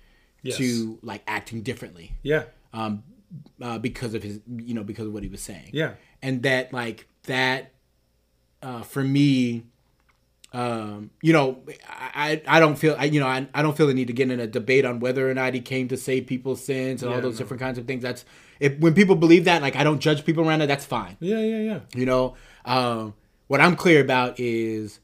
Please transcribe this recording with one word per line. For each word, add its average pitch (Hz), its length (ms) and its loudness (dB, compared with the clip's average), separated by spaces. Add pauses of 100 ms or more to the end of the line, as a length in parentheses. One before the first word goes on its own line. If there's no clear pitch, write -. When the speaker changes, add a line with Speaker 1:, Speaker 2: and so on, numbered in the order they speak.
(420)
Speaker 1:
Yes. 123 160 -6
Speaker 2:
to, 117 440 -2
like, 104 240 -12
acting 107 360 -8
differently. 101 500 -12 (100)
Speaker 1:
Yeah. 147 220 0 (300)
Speaker 2:
Um, 110 280 -6 (600)
uh, 120 160 -8
because 117 360 -6
of 107 80 -8
his, 104 180 -12 (180)
you 117 160 -8
know, 107 100 -6
because 110 220 -10
of 107 80 -8
what 104 80 -10
he 98 80 -8
was 98 100 -14
saying. 95 320 -16
Speaker 1:
Yeah. 139 220 -4 (280)
Speaker 2:
And 131 200 -4
that, 131 320 0
like, 117 340 -8 (160)
that, 131 480 -2 (920)
uh, 127 200 -10
for 139 200 -6
me, 131 600 2 (880)
um, 110 580 -6 (120)
you 160 100 -4
know, 131 260 0 (300)
I, 147 580 -6
I, 143 100 6
I 165 40 10
don't 151 160 6
feel, 156 220 2
I, 131 80 0
you 151 140 2
know, 131 60 0
I, 131 260 -2
I 143 100 0
don't 151 140 0
feel 156 120 6
the 131 60 2
need 127 120 0
to 120 60 -4
get 127 180 0
in 123 100 -4
a 117 60 -4
debate 123 380 2
on 123 160 -4
whether 127 280 0
or 131 60 0
not 131 200 -2
he 127 60 -6
came 127 280 -4
to 127 80 -4
save 131 300 -2
people's 127 380 -6
sins 131 380 -4
and 120 80 -4
all 123 80 -2
Speaker 1:
Yeah, 123 40 -2
Speaker 2:
those 127 120 -4
Speaker 1:
no. 113 40 -8
Speaker 2:
different 123 220 -8
kinds 131 180 -6
of 120 80 -10
things. 131 160 -6
That's, 123 220 -8 (360)
if, 139 180 2
when 160 160 6
people 190 220 8
believe 165 300 8
that, 170 140 4
like, 135 160 -2
I 143 80 4
don't 151 140 4
judge 151 260 2
people 165 240 2
around 156 140 2
it, 147 60 2
that's 143 180 -2
fine. 165 340 -6
Speaker 1:
Yeah, 208 200 -2
yeah, 220 200 -2
yeah. 214 200 -4 (140)
Speaker 2:
You 127 120 0
know, 127 300 2 (280)
um, 117 500 0 (340)
what 139 120 4
I'm 170 160 6
clear 160 240 6
about 127 400 0
is 113 640 -4